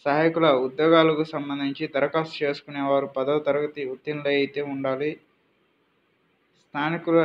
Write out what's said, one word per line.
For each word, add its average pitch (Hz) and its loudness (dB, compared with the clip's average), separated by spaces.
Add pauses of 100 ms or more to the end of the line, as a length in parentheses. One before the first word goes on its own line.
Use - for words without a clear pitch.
సహాయకుల 160 2 (180)
ఉద్యోగాలకు 156 4
సంబంధించి 143 -6
దరఖాస్తు 147 0
చేసుకునేవారు 139 -2
పదవ 139 0
తరగతి 147 -2 (100)
ఉత్తీర్ణులై 143 -4
అయితే 139 -2 (100)
ఉండాలి. 135 -4 (1500)
స్థానికులు 165 0